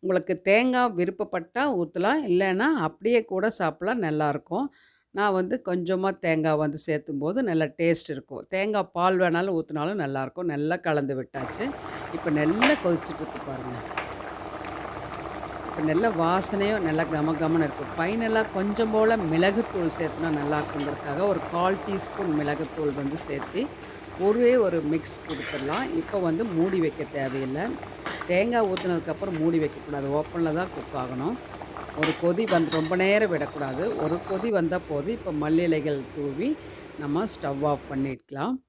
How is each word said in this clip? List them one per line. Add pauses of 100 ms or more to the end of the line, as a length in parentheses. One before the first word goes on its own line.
உங்களுக்கு (160)
தேங்காய்
விருப்பப்பட்டா (160)
ஊத்தலாம்,
இல்லைன்னா (180)
அப்படியே (120)
கூட (120)
சாப்பிடலாம்,
நல்லாயிருக்கும். (520)
நான்
வந்து (120)
கொஞ்சமா (140)
தேங்காய்
வந்து
சேர்த்தும்போது (100)
நல்லா (140)
டேஸ்ட்
இருக்கும்.
தேங்காய்
பால்
வேணாலும்
ஊத்துனாலும்
நல்லாயிருக்கும்.
நல்லா (100)
கலந்து
விட்டாச்சு. (520)
இப்போ (120)
நல்லா (100)
கொதிச்சிட்ருக்கு
பாருங்க. (1900)
இப்போ
நல்ல (160)
வாசனையும்
நல்லா
கம
கமன்னு
இருக்கு. (120)
ஃபைனலா (140)
கொஞ்சம்
போல (140)
மிளகுத்தூள்
சேர்த்துனா (100)
நல்லா
இருக்குங்கிறதுக்காக (100)
ஒரு (140)
கால்
டீஸ்பூன்
மிளகுத்தூள்
வந்து (100)
சேர்த்து (640)
ஒரே (140)
ஒரு (140)
மிக்ஸ்
கொடுத்துடலாம். (140)
இப்போ (120)
வந்து (140)
மூடி
வைக்க (140)
தேவையில்லை. (640)
தேங்காய்
ஊத்துனதுக்கப்புறம்
மூடி
வைக்கக்கூடாது, (120)
ஓப்பனில்
தான்
குக்
ஆகணும். (640)
ஒரு
கொதி
வந்து
ரொம்ப
நேரம்
விடக்கூடாது, (180)
ஒரு (120)
கொதி
வந்தா (120)
போதும்.
இப்போ
மல்லி
இலைகள் (160)
தூவி (540)
நம்ம
ஸ்டவ்
ஆஃப்
பண்ணிக்கலாம். (140)